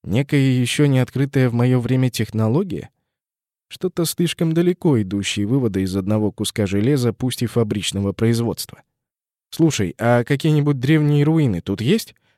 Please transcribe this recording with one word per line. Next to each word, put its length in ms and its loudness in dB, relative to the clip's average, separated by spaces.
Некая 380 0
ещё 460 2
не 100 2
открытая 520 0
в 40 -2
моё 260 2
время 300 0
технология? 800 -2
Что-то 380 -4
слишком 480 -2
далеко 460 2
идущие 460 -4
выводы 380 0
из 120 -4
одного 360 0
куска 340 -4
железа, 480 0
пусть 300 -4
и 20 0
фабричного 680 -2
производства. 680 -2
«Слушай, 480 0
а 240 2
какие-нибудь 560 0
древние 440 2
руины 380 2
тут 200 -4
есть?» — 340 -2